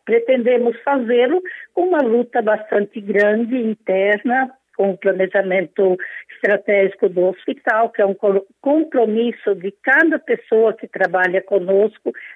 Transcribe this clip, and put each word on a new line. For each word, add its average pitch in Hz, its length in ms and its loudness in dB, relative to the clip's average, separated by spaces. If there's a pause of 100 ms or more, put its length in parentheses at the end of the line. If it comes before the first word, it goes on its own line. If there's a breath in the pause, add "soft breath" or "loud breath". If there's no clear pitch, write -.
Pretendemos 240 800 2
fazê-lo 262 560 0 (320 loud breath)
com 359 160 0
uma 330 140 2
luta 240 400 0
bastante 214 580 -2
grande 214 560 0
interna, 220 960 -2 (240)
com 196 140 0
o 180 80 -8
planejamento 190 1000 0 (380 loud breath)
estratégico 196 720 0
do 180 160 0
hospital, 220 640 -2
que 220 140 -4
é 202 40 4
um 196 60 -2
co-, 196 320 0 (160)
compromisso 240 920 0
de 185 180 -8 (100)
cada 302 360 2
pessoa 220 560 0
que 220 120 -14
trabalha 185 540 -2
conosco, 196 720 -2 (240 loud breath)